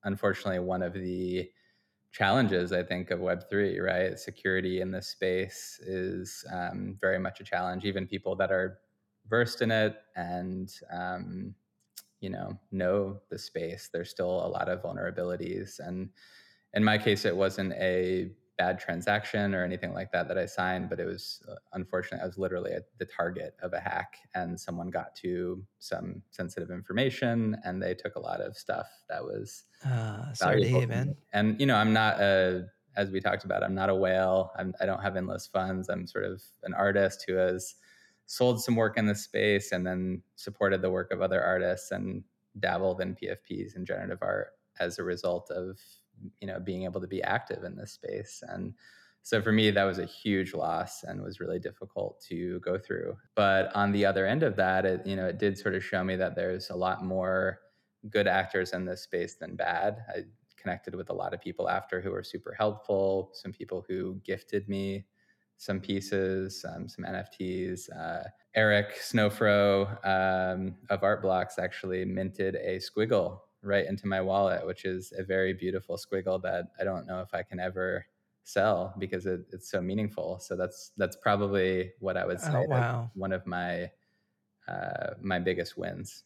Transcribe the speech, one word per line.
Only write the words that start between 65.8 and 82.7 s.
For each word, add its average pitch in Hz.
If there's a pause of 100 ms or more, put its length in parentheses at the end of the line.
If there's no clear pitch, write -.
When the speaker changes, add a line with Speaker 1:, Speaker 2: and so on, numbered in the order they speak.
Speaker 1:
pieces, 95
um, 87
some -
N 92
F 95
Ts. 92
Uh, 82 (320)
Eric 104
Snowfro, 101
um, 95 (140)
of 98
Art 101
Blocks 92
actually 92
minted 95
a 92
squiggle 101 (200)
right 101
into 98
my 95
wallet, 95
which 90
is 92
a 92
very 95
beautiful 92
squiggle 92
that 90 (120)
I 95
don't 95
know 92
if 95
I 90
can 92
ever 92 (380)
sell 95
because 95
it, 90 (100)
it's 92
so 95
meaningful. 98
So -
that's, -
that's 95
probably 95
what 92
I 92
would 90
say 160
Speaker 2:
Oh, 135
Speaker 1:
that -
Speaker 2:
wow. 120